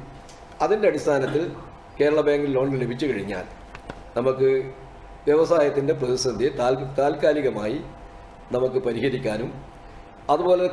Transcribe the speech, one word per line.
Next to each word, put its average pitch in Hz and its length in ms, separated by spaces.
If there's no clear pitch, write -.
അതിൻ്റെ 208 260
അടിസ്ഥാനത്തിൽ 139 520
കേരള 147 280
ബാങ്കിൽ 143 280
ലോൺ 135 280
ലഭിച്ചു 117 260
കഴിഞ്ഞാൽ 98 340
നമുക്ക് 131 300
വ്യവസായത്തിൻ്റെ 147 720
പ്രതിസന്ധിയെ 127 500
താൽ-, 131 280
താൽക്കാലികമായി 139 800
നമുക്ക് 127 320
പരിഹരിക്കാനും 117 640
അതുപോലെ 180 380